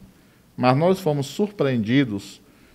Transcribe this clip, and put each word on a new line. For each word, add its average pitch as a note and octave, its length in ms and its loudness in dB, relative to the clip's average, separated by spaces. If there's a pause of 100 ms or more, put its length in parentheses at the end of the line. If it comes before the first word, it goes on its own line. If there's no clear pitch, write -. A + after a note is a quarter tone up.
(560)
Mas B2+ 220 2
nós F#3 220 2
fomos D3 280 -2
surpreendidos C3 1120 -2 (340)